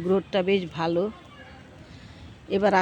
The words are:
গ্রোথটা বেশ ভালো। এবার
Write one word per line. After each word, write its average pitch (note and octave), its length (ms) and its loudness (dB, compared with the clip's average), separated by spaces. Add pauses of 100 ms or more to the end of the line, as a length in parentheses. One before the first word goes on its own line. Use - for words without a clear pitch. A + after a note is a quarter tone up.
গ্রোথটা F#3+ 340 0 (100)
বেশ G3 120 2 (160)
ভালো। E3+ 260 0 (1500)
এবার G3 260 4